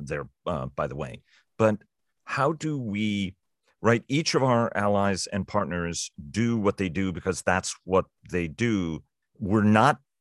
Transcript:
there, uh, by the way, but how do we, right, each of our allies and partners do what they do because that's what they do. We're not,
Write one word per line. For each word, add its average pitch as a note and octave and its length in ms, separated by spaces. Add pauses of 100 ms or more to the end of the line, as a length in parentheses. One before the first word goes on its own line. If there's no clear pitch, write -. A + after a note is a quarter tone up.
there, C#2+ 260 (180)
uh, C#2+ 220
by D2+ 180
the C#2 100
way, C#2+ 280 (340)
but G#2+ 200 (480)
how C#3+ 280
do D#3 240
we, G2+ 580 (460)
right, A2+ 260
each D3+ 280
of C3 80
our A#2 320
allies G2+ 520
and G2 200
partners E2+ 640 (180)
do A#2 280
what G2+ 200
they F#2+ 120
do F#2+ 220
because E2+ 300
that's F#2 420
what F#2 220 (240)
they F2 180
do. E2+ 560 (360)
We're G#2 240
not, A2 360 (220)